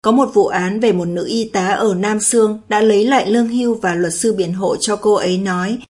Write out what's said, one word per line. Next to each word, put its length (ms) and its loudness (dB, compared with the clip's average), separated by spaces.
có 100 2
một 220 2
vụ 140 4
án 320 -2
về 120 2
một 140 0
nữ 220 -4
y 220 -2
tá 180 -2
ở 280 0
Nam 240 -2
Sương 500 0
đã 120 2
lấy 240 4
lại 260 2
lương 160 2
hưu 280 0
và 200 -2
luật 180 -2
sư 200 0
biện 200 -2
hộ 240 -2
cho 180 -2
cô 180 2
ấy 240 0
nói 400 -4